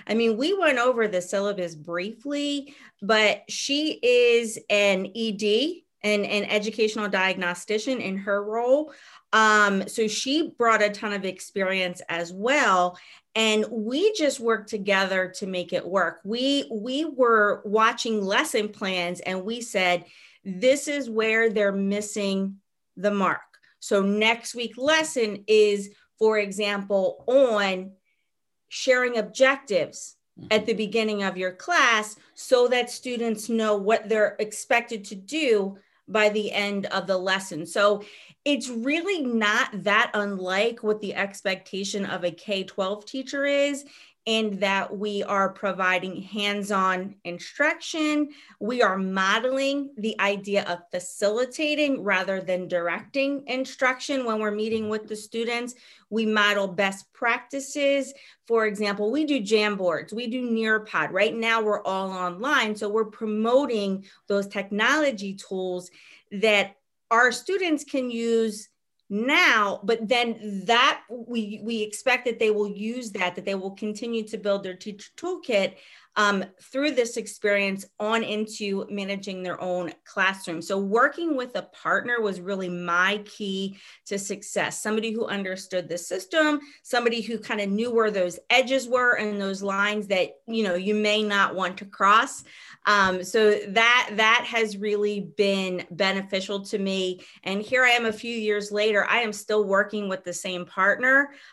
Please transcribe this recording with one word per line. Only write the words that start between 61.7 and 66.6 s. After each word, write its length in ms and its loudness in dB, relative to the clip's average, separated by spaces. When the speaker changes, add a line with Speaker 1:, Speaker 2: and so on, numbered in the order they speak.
Speaker 1:
all 280 -2
online, 640 0
so 140 -4
we're 160 0
promoting 1040 0
those 220 -2
technology 880 0
tools 540 -6
that 420 2